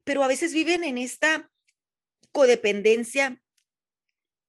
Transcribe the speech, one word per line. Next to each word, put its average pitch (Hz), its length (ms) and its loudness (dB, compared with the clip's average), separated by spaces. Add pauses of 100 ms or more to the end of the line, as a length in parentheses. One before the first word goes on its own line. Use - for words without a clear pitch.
pero 277 200 -2
a 262 40 0
veces 269 260 -2
viven 330 300 0
en 262 140 -6
esta 302 540 -4 (800)
codependencia 233 1080 2 (1080)